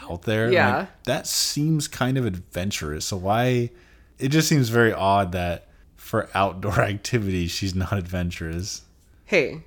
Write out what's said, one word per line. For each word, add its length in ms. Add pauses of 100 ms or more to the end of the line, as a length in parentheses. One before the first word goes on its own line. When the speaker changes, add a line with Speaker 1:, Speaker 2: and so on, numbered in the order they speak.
(100)
Speaker 1:
out 120
there. 280
Speaker 2:
Yeah. 280
Speaker 1:
Like, 260
that 220
seems 640
kind 280
of 80
adventurous. 800
So 140
why? 520 (480)
It 100
just 200
seems 220
very 240
odd 380
that 360 (260)
for 400
outdoor 460
<laughs> 0
activities, 720
she's 240
not 180
adventurous. 920 (420)
Speaker 2:
Hey, 420